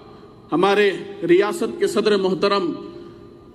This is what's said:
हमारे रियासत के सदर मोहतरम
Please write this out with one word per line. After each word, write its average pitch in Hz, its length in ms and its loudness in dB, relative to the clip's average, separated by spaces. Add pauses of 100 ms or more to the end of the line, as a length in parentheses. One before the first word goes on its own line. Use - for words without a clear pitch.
(520)
हमारे 196 380 4 (340)
रियासत 202 560 2
के 196 80 0
सदर 208 300 0
मोहतरम 190 500 0 (880)